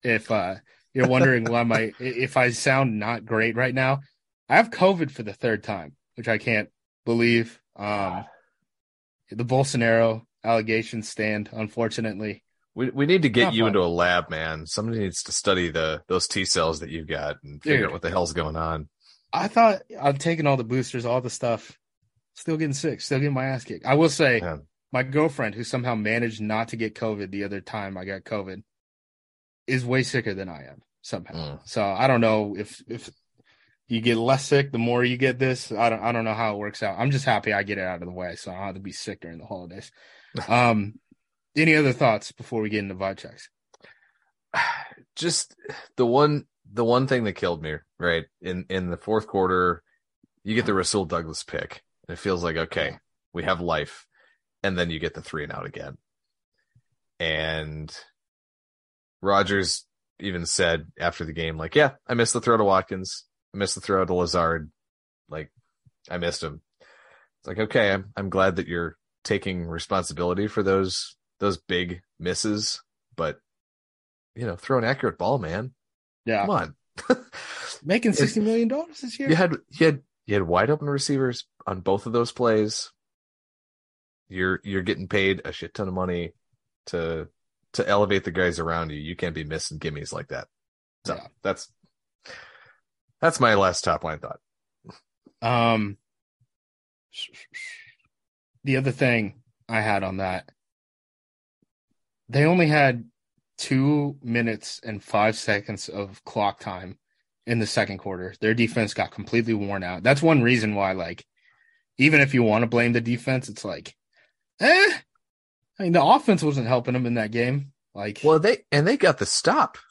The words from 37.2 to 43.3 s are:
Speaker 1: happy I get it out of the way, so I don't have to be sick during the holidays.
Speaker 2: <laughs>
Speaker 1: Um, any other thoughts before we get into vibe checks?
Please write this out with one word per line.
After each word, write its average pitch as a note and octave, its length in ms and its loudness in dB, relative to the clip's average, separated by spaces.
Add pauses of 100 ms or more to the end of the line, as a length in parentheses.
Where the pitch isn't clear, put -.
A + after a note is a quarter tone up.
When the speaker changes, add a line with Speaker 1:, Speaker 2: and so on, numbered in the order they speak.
Speaker 1:
happy A2 260 2
I G2+ 120 0
get G2+ 160 -4
it F#2 40 -4
out F2+ 180 -6
of F2 60 -10
the F2+ 60 -10
way, F2+ 220 -8
so - 160 -14
I F2+ 40 -12
don't F#2+ 120 -10
have F#2 80 -10
to F#2+ 60 -12
be F#2+ 120 -12
sick - 280 -12
during E2 180 -16
the D#2+ 80 -20
holidays. F2+ 480 -14
Speaker 2:
<laughs> - 520 -14
Speaker 1:
Um, A2+ 520 4 (560)
any D#3 200 6
other D3 160 4
thoughts A2+ 400 2
before A#2 300 -6
we G#2+ 80 -2
get G#2 140 0
into F#2+ 100 -6
vibe F#2+ 240 -4
checks? - 320 -20 (1040)